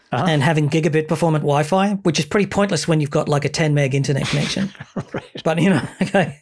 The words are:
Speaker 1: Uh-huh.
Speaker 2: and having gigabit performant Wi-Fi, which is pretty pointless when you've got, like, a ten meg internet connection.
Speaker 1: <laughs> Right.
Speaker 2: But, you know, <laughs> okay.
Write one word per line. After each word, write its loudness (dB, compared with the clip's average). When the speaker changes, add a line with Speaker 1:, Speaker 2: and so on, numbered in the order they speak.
Speaker 1:
Uh-huh. -2
Speaker 2:
and 2
having 2
gigabit 0
performant 0
Wi-Fi, 2
which 0
is -2
pretty 0
pointless 0
when 2
you've -2
got, 0
like, 0
a -2
ten 0
meg 2
internet 0
connection. -2
Speaker 1:
<laughs> -8
Right. -8
Speaker 2:
But, 0
you 4
know, 2
<laughs> -14
okay. 0